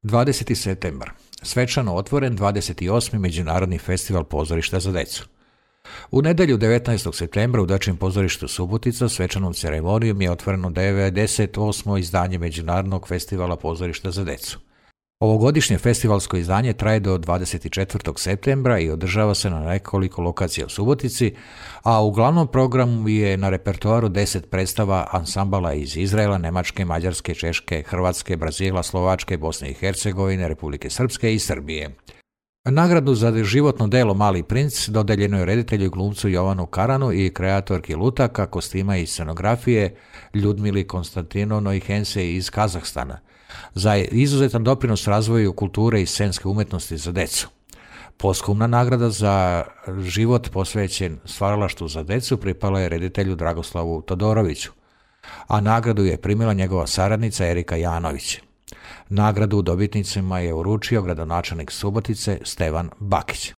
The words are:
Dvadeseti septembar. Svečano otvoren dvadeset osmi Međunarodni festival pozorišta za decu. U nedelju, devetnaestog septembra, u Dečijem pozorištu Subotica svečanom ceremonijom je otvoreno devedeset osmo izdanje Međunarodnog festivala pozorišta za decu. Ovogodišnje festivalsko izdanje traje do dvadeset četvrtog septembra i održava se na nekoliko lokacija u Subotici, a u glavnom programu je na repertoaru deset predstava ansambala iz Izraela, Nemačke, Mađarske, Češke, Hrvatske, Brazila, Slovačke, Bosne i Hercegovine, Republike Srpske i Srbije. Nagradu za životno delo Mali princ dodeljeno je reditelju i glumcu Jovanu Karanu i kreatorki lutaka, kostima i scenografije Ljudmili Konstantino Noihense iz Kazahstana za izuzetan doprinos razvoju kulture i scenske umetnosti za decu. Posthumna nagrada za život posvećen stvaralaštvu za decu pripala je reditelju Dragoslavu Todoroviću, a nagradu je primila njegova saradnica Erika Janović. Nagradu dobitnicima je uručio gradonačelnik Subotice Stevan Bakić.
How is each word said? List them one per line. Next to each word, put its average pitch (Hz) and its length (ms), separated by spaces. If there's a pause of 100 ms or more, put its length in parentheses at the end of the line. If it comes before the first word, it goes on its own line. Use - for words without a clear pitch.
Dvadeseti 117 500
septembar. 90 560 (300)
Svečano 123 540
otvoren 127 400
dvadeset 101 460 (100)
osmi 117 280
Međunarodni 87 580
festival 92 460
pozorišta 80 560
za 85 120
decu. - 360 (840)
U 135 100
nedelju, 156 360
devetnaestog 113 580
septembra, 110 460
u 90 40
Dečijem 95 320
pozorištu 95 500
Subotica 113 600
svečanom 92 440
ceremonijom 98 680
je 90 100
otvoreno 92 380
devedeset 98 880
osmo 104 400
izdanje 90 400
Međunarodnog 85 680
festivala 90 480
pozorišta 82 560
za 95 120
decu. - 360 (600)
Ovogodišnje 110 580
festivalsko 107 600
izdanje 95 360
traje 110 260
do 95 180
dvadeset 87 540
četvrtog 95 480
septembra 123 600
i 82 100
održava 92 460
se 98 140
na 82 100
nekoliko 92 600
lokacija 85 440
u - 40
Subotici, 120 640 (500)
a 113 200
u 107 80
glavnom 135 360
programu 123 640
je 104 280
na 98 120
repertoaru 104 600
deset 95 400
predstava 95 640
ansambala 92 640
iz 73 240
Izraela, 101 400
Nemačke, 87 480
Mađarske, 85 500
Češke, 82 520
Hrvatske, 90 500
Brazila, 87 460
Slovačke, 92 540
Bosne 76 320
i 65 40
Hercegovine, 95 720
Republike 76 420
Srpske 117 440
i 110 60
Srbije. 76 560 (720)
Nagradu 147 500
za 113 280
životno 123 440
delo 113 260
Mali 95 300
princ 131 460
dodeljeno 101 500
je 87 60
reditelju 107 400
i 92 40
glumcu 98 400
Jovanu 92 360
Karanu 120 480
i 92 200
kreatorki 95 600
lutaka, 117 500
kostima 95 520
i 85 80
scenografije 98 880 (380)
Ljudmili 101 540
Konstantino 101 720
Noihense 98 760
iz 90 160
Kazahstana 82 720 (540)
za 104 220
izuzetan 131 680
doprinos 123 440
razvoju 107 460
kulture 104 480
i 87 40
scenske 95 420
umetnosti 98 500
za 82 140
decu. - 380 (680)
Posthumna 101 500
nagrada 120 420
za 95 540 (380)
život 110 500
posvećen 95 720
stvaralaštvu 101 640
za 78 160
decu 113 340
pripala 95 420
je 90 100
reditelju 92 460
Dragoslavu 82 680
Todoroviću, 101 680 (760)
a 104 140
nagradu 110 420
je 82 140
primila 107 360
njegova 92 340
saradnica 101 600
Erika 85 280
Janović. 82 640 (720)
Nagradu 104 520
dobitnicima 92 800
je 85 140
uručio 101 480
gradonačelnik 85 680
Subotice 104 720
Stevan 82 460 (100)
Bakić. - 600